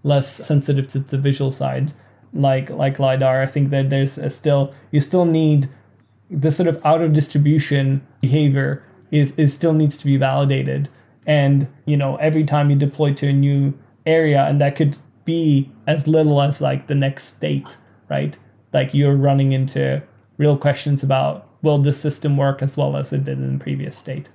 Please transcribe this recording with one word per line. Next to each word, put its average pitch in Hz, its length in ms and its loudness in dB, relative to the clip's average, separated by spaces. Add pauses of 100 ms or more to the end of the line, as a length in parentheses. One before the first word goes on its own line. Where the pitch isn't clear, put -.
less 143 420 -2
sensitive 143 420 0
to 139 120 -6
the 139 180 -6
visual 139 320 0
side, 135 420 -4 (400)
like, 135 380 0
like 139 300 -4
lidar, 131 420 2
I 135 40 0
think 139 240 -2
that 135 200 0
there's 135 260 0
a - 140 -6
still, 139 420 -2 (200)
you 147 80 2
still 180 240 0
need 151 440 2 (640)
the 151 220 0
sort 170 160 0
of 156 180 -2
out 160 160 4
of 160 100 2
distribution 143 920 2 (140)
behavior 139 640 0 (260)
is, 143 220 2
is 147 200 2
still 165 200 0
needs 156 240 2
to - 80 -14
be 139 120 2
validated. 135 720 -2 (380)
And, 139 400 2 (180)
you 147 120 0
know, 139 200 -2
every 156 280 0
time 143 260 0
you 143 60 2
deploy 143 380 0
to 143 140 -2
a 139 40 0
new 139 420 2 (320)
area, 156 380 2
and 143 160 2
that 143 160 0
could 143 200 0 (300)
be 156 440 0 (160)
as 147 200 -2
little 151 340 2
as, 143 220 -2
like, 135 240 -4
the 143 80 -4
next 139 300 -2
state, - 520 -8 (320)
right? 73 300 -6 (340)
Like, 135 220 -2
you're 143 200 4
running 139 380 2
into 135 500 -2 (360)
real 147 180 4
questions 143 460 -2
about, 135 440 -2 (140)
will 151 160 2
this 143 240 0
system 143 380 -2
work 139 240 -2
as 135 160 -4
well 139 180 -2
as 139 160 -6
it 139 120 -2
did 135 120 -6
in 135 220 -4
the 135 40 -8
previous 143 360 -8
state? - 360 -12